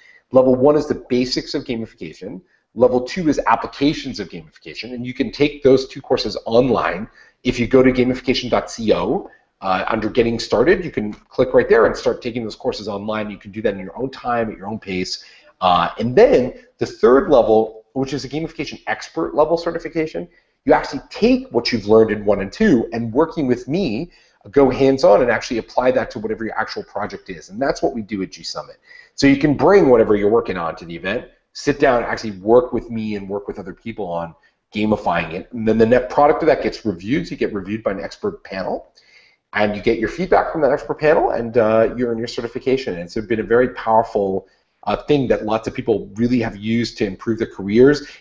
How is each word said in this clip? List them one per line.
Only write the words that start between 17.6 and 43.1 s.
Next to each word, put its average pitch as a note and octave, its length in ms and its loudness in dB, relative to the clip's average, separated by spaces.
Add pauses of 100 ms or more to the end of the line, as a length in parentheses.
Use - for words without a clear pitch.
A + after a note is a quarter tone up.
which C3+ 220 -4
is C3+ 100 -8
a B2+ 60 -14
gamification D3+ 560 -8
expert - 480 -6
level D#3 240 2
certification, E3+ 680 -6 (380)
you C#3 80 4
actually D3 380 0
take B3+ 400 2
what A#2+ 220 -2
you've G#2 160 -4
learned A2 220 6
in G#2 140 -4
one G2+ 160 0
and G2 100 -6
two, F#3 440 2
and A#2 180 -6
working D#3 340 0
with B2 220 -2
me, D3+ 420 -4 (400)
go C3+ 200 4
hands-on C#3 500 4
and A#2+ 100 2
actually A2 280 -4
apply B2+ 320 0
that A#2 200 -2
to - 80 -10
whatever A2 260 -6
your G#2 140 -6
actual G#2+ 240 -6
project G2 480 -10
is. F2 200 -16
And G#2 100 -12
that's D3 220 -2
what D#3+ 120 -2
we A2+ 80 -8
do F#2+ 200 -8
at F2 100 -8
G E2 100 -20
Summit. - 340 -14 (380)
So - 120 2
you C#3 100 6
can C#3+ 200 0
bring E3+ 320 6
whatever A2 280 6
you're G2+ 140 2
working A2 260 0
on E2 200 -6
to F2 80 -18
the E2+ 120 -12
event, G2 300 -6 (260)
sit - 260 -4
down, B2+ 240 2
actually G#2+ 300 -6
work A2 400 4
with A2+ 180 -6
me A2 240 -4
and G2 140 -8
work G2+ 180 -8
with G#2 120 -10
other F#2 160 -12
people A2 360 -10
on E2+ 240 -6 (400)
gamifying G2+ 600 0
it. - 180 -12
And A2 160 -2
then A2 100 2
the A2+ 80 6
net B2 240 2
product D3 320 2
of D#3+ 40 0
that C#3+ 160 2
gets - 220 -6
reviewed. G#2+ 440 -4
So - 40 -10
you - 40 -10
get G#2+ 160 -4
reviewed G2+ 320 -8
by G#2 80 0
an F#2+ 80 -8
expert - 420 -8
panel, G2 460 -8 (640)
and G#2 240 0
you G2+ 60 -10
get A#2 160 0
your G#2+ 100 -2
feedback F#3 420 0
from D#3+ 120 -2
that C3 100 2
expert D3 260 -6
panel, D3+ 320 2
and, A#2 280 -4
uh, A2 380 4
you B2 120 -2
earn A2+ 100 -4
your A#2 80 -6
certification. A#2 680 -4
And F2 80 -8
it's F2 120 -14